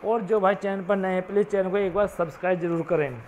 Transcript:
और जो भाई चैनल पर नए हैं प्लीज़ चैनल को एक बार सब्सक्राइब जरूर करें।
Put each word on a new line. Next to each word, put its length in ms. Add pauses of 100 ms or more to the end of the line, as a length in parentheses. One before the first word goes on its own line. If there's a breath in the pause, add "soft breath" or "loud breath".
और 160
जो 180
भाई 160
चैनल 280
पर 120
नए 180
हैं 140
प्लीज़ 200
चैनल 220
को 80
एक 160
बार 140
सब्सक्राइब 520
जरूर 220
करें। 280 (180)